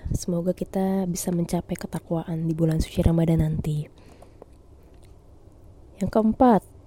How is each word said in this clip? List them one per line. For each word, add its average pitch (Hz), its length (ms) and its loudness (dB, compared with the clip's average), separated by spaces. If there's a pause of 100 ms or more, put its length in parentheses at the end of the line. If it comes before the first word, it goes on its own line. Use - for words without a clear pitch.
(120)
semoga 175 400 -2
kita 190 560 -2
bisa 175 240 -4
mencapai 170 480 -4
ketakwaan 165 640 -6
di 165 80 -2
bulan 160 280 0
suci - 200 -2
Ramadan 165 400 4
nanti. 156 480 -4 (2000)
Yang 190 160 -4
keempat, 220 480 6 (260)